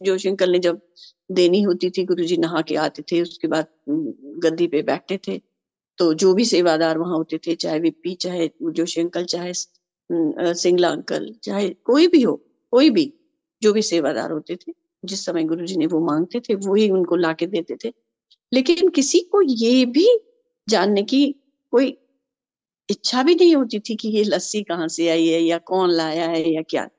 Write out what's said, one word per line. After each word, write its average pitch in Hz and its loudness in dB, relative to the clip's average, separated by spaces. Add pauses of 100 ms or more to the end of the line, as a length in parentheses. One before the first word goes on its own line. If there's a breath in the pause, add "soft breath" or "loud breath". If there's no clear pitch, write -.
जोशी 190 -2
अंकल 190 0
ने 180 4
जब 175 -2 (420 loud breath)
देनी 180 4
होती 185 0
थी, 185 -4
गुरुजी 175 -2
नहा 165 -2
के 151 -4
आते 151 -4
थे, 170 -2
उसके 170 -6
बाद, 156 -2 (220)
उम, 147 -4 (280)
गद्दी 165 0
पे 151 -2
बैठते 143 -6
थे, 190 -8 (560)
तो 165 2
जो 185 4
भी 226 2
सेवादार 165 2
वहां 175 -4
होते 160 -4
थे, 165 -6
चाहे 160 -4
विप्पी, 165 -4
चाहे 180 -4 (120)
जोशी 165 -4
अंकल, 175 -4
चाहे, 175 -8 (580)
उम, 165 -2
अ, 170 -2
सिंगला 175 2
अंकल, 156 -6
चाहे 202 -4
कोई 294 2
भी 339 4
हो, 170 0 (340)
कोई 269 6
भी, 165 0 (420)
जो 214 4
भी 220 0
सेवादार 156 -2
होते 165 -10
थे, 320 -16 (320)
जिस 196 -10
समय 165 -2
गुरुजी 170 -4
ने 160 0
वो 156 -2
मांगते 165 -2
थे, 233 -4
वो 196 -2
ही 214 4
उनको 180 0
लाके 170 -2
देते 170 -6
थे। 233 -10 (580)
लेकिन 330 2
किसी 330 2
को 403 2
ये 247 2
भी 381 4 (480)
जानने 202 2
की 277 0 (380)
कोई 254 0 (920)
इच्छा 247 -4
भी 339 4
नहीं 339 6
होती 226 -2
थी 214 -8
कि 220 -8
ये 214 0
लस्सी 196 -4
कहाँ 170 -4
से 165 -2
आई 165 2
है 165 2
या 165 0
कौन 185 0
लाया 165 -2
है 165 -2
या 160 -2
क्या। 143 -6